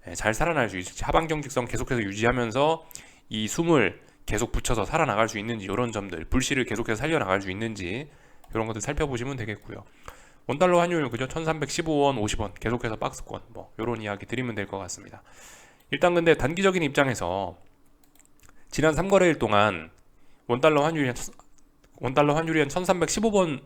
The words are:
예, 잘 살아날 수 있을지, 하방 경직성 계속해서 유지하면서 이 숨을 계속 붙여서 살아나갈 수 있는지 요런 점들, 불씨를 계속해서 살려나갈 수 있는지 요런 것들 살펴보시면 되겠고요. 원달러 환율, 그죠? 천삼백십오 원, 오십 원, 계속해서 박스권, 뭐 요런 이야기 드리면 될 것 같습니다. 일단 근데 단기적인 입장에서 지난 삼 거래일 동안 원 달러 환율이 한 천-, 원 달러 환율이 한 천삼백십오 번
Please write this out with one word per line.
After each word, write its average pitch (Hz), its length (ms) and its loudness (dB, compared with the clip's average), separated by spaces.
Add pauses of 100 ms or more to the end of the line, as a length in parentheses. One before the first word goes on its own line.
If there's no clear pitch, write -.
예, 85 60 -12
잘 107 180 0
살아날 147 380 0
수 95 80 -8
있을지, - 260 -8
하방 160 220 2
경직성 139 400 -4
계속해서 120 360 -2
유지하면서 120 840 0 (420)
이 107 200 -4
숨을 156 520 2 (260)
계속 110 260 -2
붙여서 113 320 0
살아나갈 113 440 2
수 107 100 -6
있는지 107 280 -6
요런 110 260 -2
점들, 95 340 -6
불씨를 131 380 0
계속해서 113 360 -2
살려나갈 107 420 0
수 95 80 -8
있는지 107 580 -6 (460)
요런 113 120 -2
것들 110 140 -8
살펴보시면 139 560 -4
되겠고요. 107 480 -10 (640)
원달러 175 340 4
환율, 170 300 0
그죠? 131 180 -6
천삼백십오 160 720 -2
원, 139 180 4
오십 104 220 -2
원, 104 140 -6
계속해서 113 420 -2
박스권, - 520 -8
뭐 - 300 -18
요런 113 240 -4
이야기 104 240 -6
드리면 120 280 -6
될 98 120 -4
것 98 120 -8
같습니다. - 440 -14 (680)
일단 175 240 2
근데 165 200 6
단기적인 185 480 2
입장에서 98 760 0 (1120)
지난 151 220 2
삼 170 140 0
거래일 180 300 6
동안 104 520 2 (560)
원 123 160 0
달러 151 200 6
환율이 151 240 0
한 120 80 -2
천-, - 200 -10 (680)
원 131 140 -4
달러 147 200 4
환율이 160 240 0
한 143 120 2
천삼백십오 185 600 0
번 175 360 0